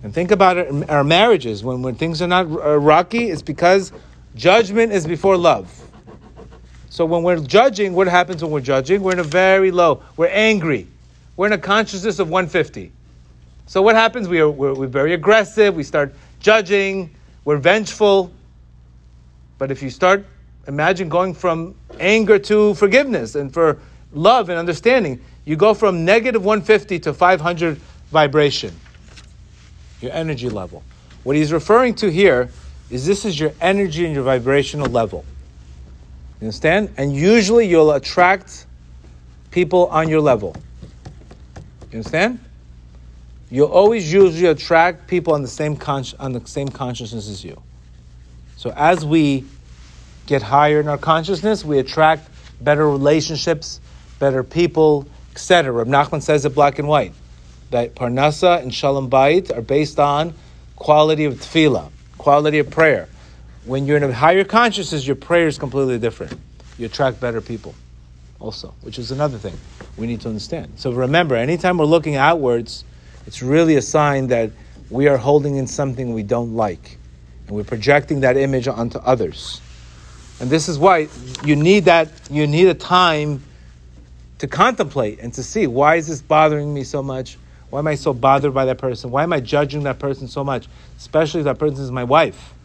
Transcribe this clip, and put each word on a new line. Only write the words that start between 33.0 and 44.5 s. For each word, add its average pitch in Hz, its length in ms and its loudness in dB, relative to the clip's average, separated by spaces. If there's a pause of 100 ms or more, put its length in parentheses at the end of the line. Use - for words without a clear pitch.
this 196 200 -2
is 165 140 -4
your 151 220 -2
energy 175 440 0
and 156 80 -4
your 139 100 -4
vibrational 135 640 0
level. 113 380 -4 (1120)
You 110 80 -8
understand? 170 500 -2
And 139 180 -4
usually 214 520 4
you'll 156 260 4
attract 180 720 0 (840)
people 180 380 2
on 160 220 -2
your 156 120 2
level. 110 340 0 (1400)
You - 80 -10
understand? 214 400 -2 (1120)
You'll 139 220 2
always 196 400 4
usually 180 380 4
attract 165 580 0